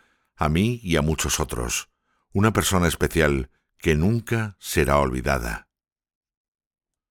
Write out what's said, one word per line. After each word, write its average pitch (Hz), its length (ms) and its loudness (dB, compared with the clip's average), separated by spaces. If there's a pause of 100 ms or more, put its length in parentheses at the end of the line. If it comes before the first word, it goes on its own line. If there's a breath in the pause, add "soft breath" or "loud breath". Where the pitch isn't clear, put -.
(360)
a 78 120 0
mí 107 340 0
y 82 140 -2
a 76 60 2
muchos 76 360 -2
otros, 60 500 -6 (440)
una 104 200 2
persona 87 360 2
especial 73 640 0 (280)
que 82 160 2
nunca 110 640 -2
será 71 400 0
olvidada". 64 680 -2 (1400)